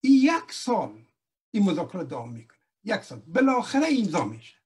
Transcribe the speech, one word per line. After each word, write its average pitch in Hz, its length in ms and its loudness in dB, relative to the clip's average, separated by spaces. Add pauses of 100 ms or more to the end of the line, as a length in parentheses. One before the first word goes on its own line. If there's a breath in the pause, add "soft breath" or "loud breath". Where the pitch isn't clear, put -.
این 269 120 6
یک 311 380 4
سال 135 540 -6 (460)
این 208 120 2
مذاکرات 170 440 -2
دوام 120 240 -12
می‌کنه، 117 280 -20 (240)
یک 208 180 -4
سال. 117 180 -18
بالاخره 262 680 0 (120)
امضا 160 260 0
می‌شه 110 300 -14 (100)